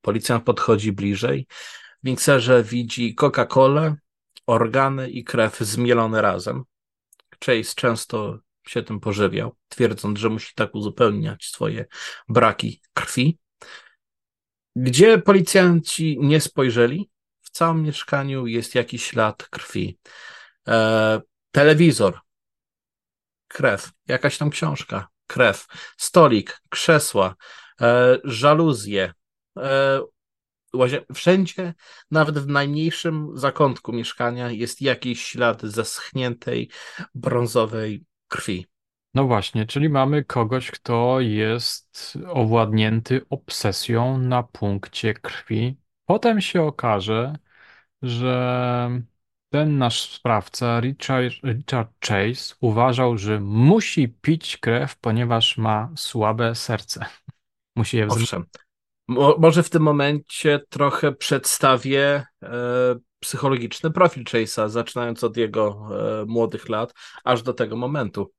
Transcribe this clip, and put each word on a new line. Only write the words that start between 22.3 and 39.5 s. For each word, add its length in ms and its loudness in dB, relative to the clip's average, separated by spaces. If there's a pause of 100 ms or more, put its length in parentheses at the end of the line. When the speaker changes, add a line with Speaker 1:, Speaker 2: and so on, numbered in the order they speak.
Speaker 1:
krew, 420 -2 (160)
jakaś 320 -2
tam 120 0
książka, 580 -6 (180)
krew, 400 2 (300)
stolik, 720 4
krzesła, 680 0 (460)
e, 440 6
żaluzje, 880 2 (460)
e, 420 0 (760)
łazie-, 300 0 (100)
wszędzie, 600 0 (360)
nawet 280 2
w 80 -6
najmniejszym 880 -2
zakątku 580 -2
mieszkania 580 -6
jest 320 -8
jakiś 420 -4
ślad 380 0
zeschniętej, 1080 -6 (440)
brązowej 880 -2 (240)
krwi. 380 -8 (480)
Speaker 2:
No 100 2
właśnie, 420 0